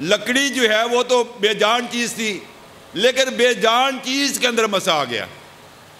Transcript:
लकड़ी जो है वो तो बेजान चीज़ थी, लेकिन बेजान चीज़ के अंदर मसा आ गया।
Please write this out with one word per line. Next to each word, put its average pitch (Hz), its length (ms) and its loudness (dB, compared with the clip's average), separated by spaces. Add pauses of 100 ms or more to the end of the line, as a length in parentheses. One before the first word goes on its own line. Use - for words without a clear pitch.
लकड़ी 214 480 0
जो 240 200 2
है 214 160 2
वो 240 180 0
तो 247 200 0
बेजान 220 640 0
चीज़ 240 260 -4
थी, 208 340 -6 (480)
लेकिन 247 420 2
बेजान 240 600 2
चीज़ 254 400 -2
के 240 80 2
अंदर 226 200 2
मसा 190 260 0
आ 147 100 0
गया। 110 240 -4 (720)